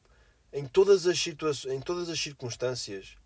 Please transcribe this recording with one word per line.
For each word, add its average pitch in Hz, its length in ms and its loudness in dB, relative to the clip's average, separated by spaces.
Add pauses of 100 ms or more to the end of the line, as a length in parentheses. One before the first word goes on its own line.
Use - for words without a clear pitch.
(520)
em 143 160 -6
todas 190 400 6
as 170 100 2
situa-, 147 560 -2
em 135 80 -4
todas 175 280 -4
as 151 100 -4
circunstâncias, 123 960 -6 (100)